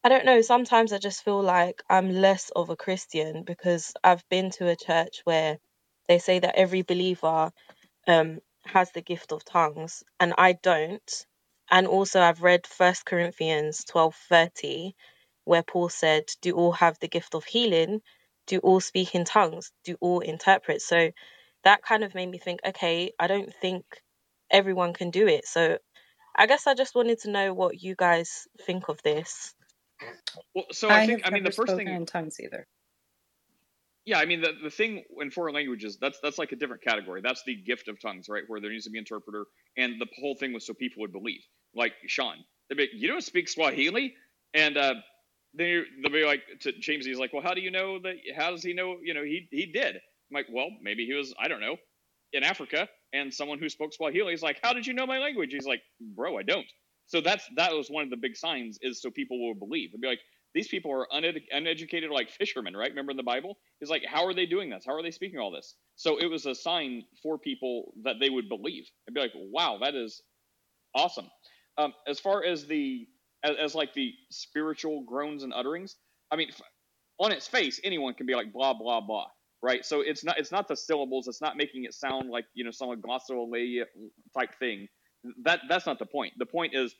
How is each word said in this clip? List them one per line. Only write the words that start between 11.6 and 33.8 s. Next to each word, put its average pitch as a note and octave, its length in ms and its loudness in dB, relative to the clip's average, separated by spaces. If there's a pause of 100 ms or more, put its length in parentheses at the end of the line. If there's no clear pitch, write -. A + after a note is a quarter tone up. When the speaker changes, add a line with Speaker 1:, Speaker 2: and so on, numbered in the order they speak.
Speaker 1:
And F#3 180 8
also F#3+ 320 4
I've E3+ 220 6
read F3+ 240 6
First - 400 4
Corinthians D#3+ 800 0
twelve D#3+ 320 2 (120)
thirty, E3+ 680 2 (500)
where E3+ 180 6
Paul F3 260 0
said, D#3 340 2 (180)
"Do F3 140 0
all E3+ 160 6
have E3 280 4
the E3 80 -6
gift - 260 -4
of D#3 100 -4
healing? G#3 580 2 (460)
Do F#3+ 120 0
all F#3 200 8
speak - 340 -2
in F3 100 2
tongues? E3+ 480 2 (120)
Do F3+ 160 -6
all F3 200 2
interpret?" D#3+ 640 2
So E3+ 300 4 (520)
that G3+ 180 8
kind A3 220 2
of G3 100 -8
made F3+ 160 -4
me F3+ 80 -12
think, F3 280 -6
"Okay, F3 540 0
I E3+ 80 2
don't G3 260 0
think F#3 300 -4 (680)
everyone F#3 440 4
can F3 180 -4
do G3+ 160 6
it." D3+ 180 4
So E3 320 2 (580)
I G#3+ 100 8
guess C#4 200 4
I C#4 80 4
just B3+ 200 0
wanted A#3 260 2
to G#3 100 -6
know G3 240 0
what F3+ 280 -2
you F#3 140 -8
guys E3+ 520 0 (140)
think F3+ 260 -4
of D#3 140 -6
this. - 520 -2 (1000)
Speaker 2:
Well, F#3 180 -6
so G#3+ 180 0
I G#3+ 100 10
Speaker 3:
I A3 60 6
Speaker 2:
think, A3+ 140 2
Speaker 3:
have F#3+ 80 0
Speaker 2:
I - 20 2
mean, G3 140 0
the F#3+ 60 2
Speaker 3:
never - 60 -8
Speaker 2:
first A3 160 0
Speaker 3:
spoken F#3+ 140 -2
Speaker 2:
thing - 80 -6
Speaker 3:
in E3+ 120 -6
tongues D#3+ 340 -6
either. - 260 -14 (1400)